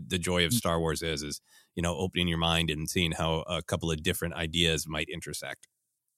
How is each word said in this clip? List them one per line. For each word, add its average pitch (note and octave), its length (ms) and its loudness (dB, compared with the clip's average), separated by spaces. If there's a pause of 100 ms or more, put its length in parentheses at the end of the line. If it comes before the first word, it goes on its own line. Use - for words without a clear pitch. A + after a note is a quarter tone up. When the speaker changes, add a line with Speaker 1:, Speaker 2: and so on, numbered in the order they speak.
Speaker 1:
the F#2 120 0
joy F2 260 2
of E2 60 2
Speaker 2:
Mm. E2 60 2
Speaker 1:
Star E2 220 2
Wars D#2+ 220 0
is, D#2+ 220 -2
is, D2 180 -8 (340)
you F2 80 -2
know, E2+ 140 2
opening F2 320 2
your E2 80 2
mind E2 320 2
and D#2 200 -2
seeing F2 220 2
how D#2+ 300 0
a E2 200 -4
couple E2 300 -2
of D#2 100 -2
different E2+ 340 -2
ideas E2 520 0
might D#2 220 -4
intersect. D2 580 -10 (500)